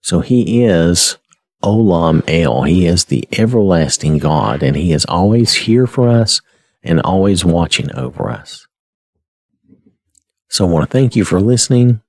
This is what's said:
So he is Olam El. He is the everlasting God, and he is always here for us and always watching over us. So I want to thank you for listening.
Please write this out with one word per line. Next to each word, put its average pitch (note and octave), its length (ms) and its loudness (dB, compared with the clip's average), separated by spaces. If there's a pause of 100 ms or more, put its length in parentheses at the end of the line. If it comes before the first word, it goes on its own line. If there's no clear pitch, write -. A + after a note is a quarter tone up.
So F2 200 -2
he A#2+ 420 0
is F2 540 0 (460)
Olam E2+ 680 2
El. C#2 340 0
He F2 220 2
is E2+ 200 0
the - 220 -4 (120)
everlasting F#2 800 0
God, D2+ 420 -2
and D2 140 0
he D#2+ 180 0
is D2 120 -2
always A2 480 0
here A#2+ 340 2
for B2 200 0
us A#2 320 2 (440)
and E2+ 180 0
always F#2+ 420 0
watching E2+ 520 -2
over - 340 -8
us. - 380 -14 (1800)
So - 200 -2
I - 20 0
want E2 180 0
to - 80 -8
thank C3 200 0
you G#2 100 0
for F2+ 160 0
listening. B2 680 2